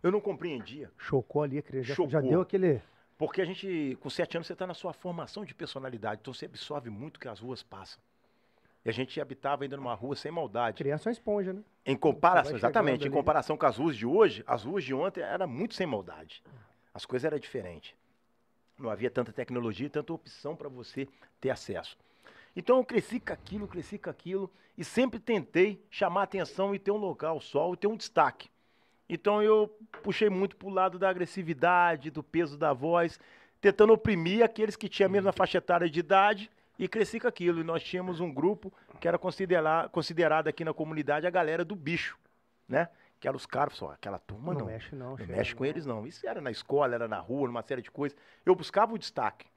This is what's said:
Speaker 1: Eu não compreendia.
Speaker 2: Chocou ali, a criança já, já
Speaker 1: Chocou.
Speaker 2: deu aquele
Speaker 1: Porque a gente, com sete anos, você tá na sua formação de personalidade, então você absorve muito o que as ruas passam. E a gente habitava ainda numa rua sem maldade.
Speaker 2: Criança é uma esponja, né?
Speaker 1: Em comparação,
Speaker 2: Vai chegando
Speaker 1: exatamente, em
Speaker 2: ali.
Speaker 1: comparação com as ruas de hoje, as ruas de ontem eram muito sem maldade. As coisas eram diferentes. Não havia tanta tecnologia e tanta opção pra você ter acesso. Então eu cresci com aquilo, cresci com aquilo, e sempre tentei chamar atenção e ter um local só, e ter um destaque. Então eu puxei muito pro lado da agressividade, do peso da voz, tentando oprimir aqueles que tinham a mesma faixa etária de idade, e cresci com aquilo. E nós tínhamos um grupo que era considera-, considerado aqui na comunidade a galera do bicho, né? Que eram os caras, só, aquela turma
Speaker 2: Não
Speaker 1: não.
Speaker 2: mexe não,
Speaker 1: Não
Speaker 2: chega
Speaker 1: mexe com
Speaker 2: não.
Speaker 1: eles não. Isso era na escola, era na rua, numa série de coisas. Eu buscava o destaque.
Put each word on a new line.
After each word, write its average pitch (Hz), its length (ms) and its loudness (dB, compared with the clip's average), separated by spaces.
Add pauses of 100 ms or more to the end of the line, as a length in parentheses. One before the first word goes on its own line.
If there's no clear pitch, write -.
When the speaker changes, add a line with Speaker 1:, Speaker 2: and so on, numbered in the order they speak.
Speaker 1:
Eu 175 80 4
não 202 120 0
compreendia. 127 720 -8
Speaker 2:
Chocou - 460 -2
ali, 139 160 -2
a 143 40 -6
criança 131 260 -6
já, 139 60 -4
já - 20 -4
Speaker 1:
Chocou. 143 340 2
Speaker 2:
deu 165 100 6
aquele 175 400 2 (380)
Speaker 1:
Porque 156 240 -2
a - 20 2
gente, 165 560 -4
com - 80 -10
sete 165 300 -4
anos, 170 80 -8
você 180 100 -10
tá 185 100 -6
na 180 60 -8
sua 160 220 -8
formação 175 500 -10
de 151 100 -16
personalidade, 120 680 -8
então 131 100 -12
você 135 140 -12
absorve 135 420 -10
muito 120 280 -12
o - 40 -20
que 135 80 -12
as 104 120 -12
ruas 120 220 -10
passam. - 380 -20 (800)
E 117 60 -2
a 113 40 -2
gente 127 280 -6
habitava 139 440 -4
ainda 139 120 -8
numa 127 160 -6
rua 120 240 -6
sem - 160 -10
maldade. 117 460 -2
Speaker 2:
Criança 151 300 -2
é - 20 0
uma - 20 -2
esponja, 208 400 -2
né? 202 100 -10 (220)
Speaker 1:
Em 135 120 2
comparação, 165 560 4
Speaker 2:
Vai 117 80 -4
chegando 120 100 4
Speaker 1:
exatamente, 143 320 2
em 139 60 -2
Speaker 2:
ali. 135 60 -4
Speaker 1:
comparação 151 440 2
com 160 80 2
as 117 100 4
ruas 147 200 0
de 107 100 -4
hoje, 170 400 4
as 123 180 0
ruas 165 200 -4
de 131 100 -4
ontem 180 260 -2
eram 175 260 -4
muito 151 280 -6
sem 185 120 -2
maldade. 87 560 -8 (520)
As - 100 -14
coisas 127 220 -4
eram 151 120 -2
diferentes. 90 560 -12 (840)
Não 123 100 -6
havia 107 220 -2
tanta 113 220 -4
tecnologia 120 560 -4
e - 20 -8
tanta 151 240 -6
opção - 420 -12
pra 143 140 -12
você 131 360 -10 (320)
ter 131 120 -2
acesso. - 480 -8 (580)
Então 240 220 4
eu 254 80 4
cresci 233 340 -2
com 180 140 -6
aquilo, 202 340 -8
cresci 185 300 -10
com - 100 -10
aquilo, 190 420 -6 (280)
e 170 40 -6
sempre 233 380 0
tentei 196 720 2
chamar 190 320 0
atenção 190 520 -2
e 190 40 -4
ter 196 120 -2
um 202 60 2
local 165 420 -4
só, 151 340 0
e 175 40 -6
ter - 100 -2
um 220 120 0
destaque. - 500 2 (640)
Então 208 300 2
eu 214 260 6 (360)
puxei 208 260 4
muito 190 260 0
pro 185 120 -12
lado 185 300 2
da 190 100 2
agressividade, 170 1040 2
do 151 100 -8
peso 160 340 0
da 147 160 2
voz, 165 460 2 (420)
tentando 208 320 8
oprimir 214 520 4
aqueles 220 320 0
que 202 120 -8
tinham - 180 4
a 185 60 2
mesma 196 200 4
faixa 185 260 2
etária 175 320 2
de 147 100 -2
idade, 196 500 4 (280)
e 185 100 -2
cresci 220 320 -2
com - 80 -2
aquilo. 175 320 0
E 160 40 -4
nós 165 180 -2
tínhamos 180 380 -6
um 175 120 -4
grupo 185 400 0 (280)
que - 80 -2
era 170 100 2
considera-, 170 720 2
considerado 156 580 2
aqui 160 160 -4
na 156 80 -2
comunidade 151 540 -2
a 180 40 0
galera 170 340 2
do 170 120 -6
bicho, 160 400 -4 (520)
né? 156 200 0 (300)
Que - 100 -4
eram 135 80 -4
os - 100 -10
caras, 143 280 -2
só, 76 180 -10
aquela 95 260 -10
turma 117 360 -8
Speaker 2:
Não 143 60 -2
Speaker 1:
não. 107 60 -6
Speaker 2:
mexe 110 280 -10
não, 127 160 -10
Speaker 1:
Não 135 80 -12
Speaker 2:
chega - 180 -8
Speaker 1:
mexe 107 180 -2
com 127 100 -4
Speaker 2:
não. 139 60 0
Speaker 1:
eles 147 160 -8
não. 113 200 -6
Isso - 200 -12
era 113 140 -6
na 135 100 -6
escola, 135 440 0
era 117 140 -2
na 107 100 -4
rua, 131 300 -2
numa 120 140 -4
série 127 200 -6
de - 80 -18
coisas. 143 260 -6 (300)
Eu 185 80 8
buscava 208 400 2
o 208 40 -6
destaque. - 480 -6 (100)